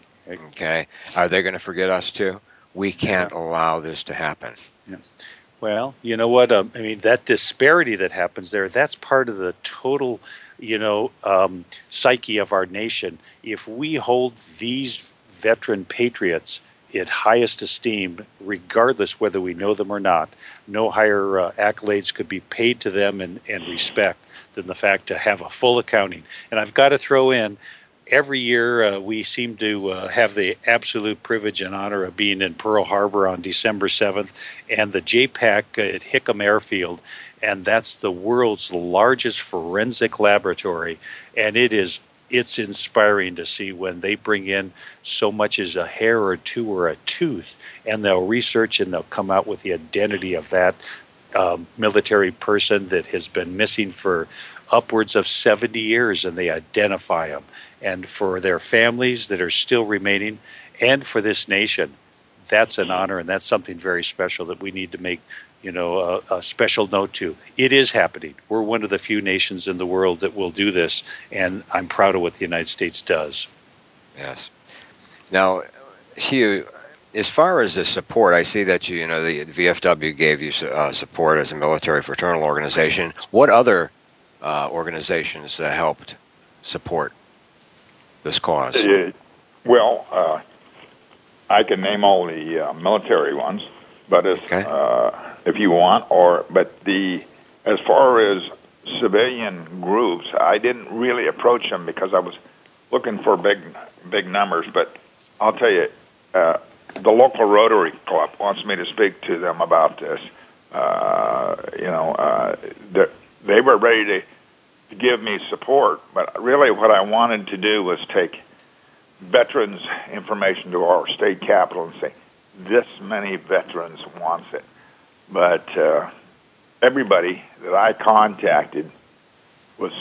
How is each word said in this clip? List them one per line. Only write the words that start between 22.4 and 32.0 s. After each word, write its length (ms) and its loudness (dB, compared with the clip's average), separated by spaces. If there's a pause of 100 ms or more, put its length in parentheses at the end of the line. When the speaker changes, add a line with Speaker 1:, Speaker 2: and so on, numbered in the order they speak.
Speaker 2:
paid 400 -2
to 100 -4
them 300 0
and, 260 -12
and 220 -10
respect 500 -2 (360)
than 120 -10
the 80 -8
fact 340 0
to 100 -6
have 240 0
a 80 -14
full 280 2
accounting. 460 -2 (260)
And 80 -4
I've 160 -4
gotta 240 6
throw 320 2
in, 280 0 (500)
every 320 2
year, 420 2
uh, 160 2
we 240 -6
seem 340 -6
to, 340 -2
uh, 180 -6
have 260 2
the 320 -2
absolute 560 0
privilege 400 -4
and 140 -8
honor 260 -4